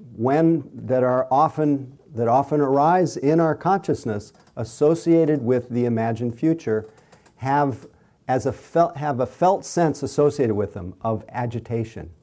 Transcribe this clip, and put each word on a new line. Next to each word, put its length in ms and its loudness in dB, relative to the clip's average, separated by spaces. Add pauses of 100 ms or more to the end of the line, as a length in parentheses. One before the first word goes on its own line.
(160)
when, 580 2
that 300 0
are 260 0
often, 640 0 (160)
that 140 -2
often 340 2
arise 560 2
in 220 2
our 160 2
consciousness 800 -4 (240)
associated 840 2
with 260 0
the 160 -2
imagined 520 -2
future, 520 -2 (480)
have, 500 -2 (400)
as 200 -2
a 60 -2
felt, 440 -2
have 240 -4
a 60 0
felt 380 0
sense 380 0
associated 540 0
with 180 -4
them 280 -12
of 260 -4
agitation, 840 -8 (120)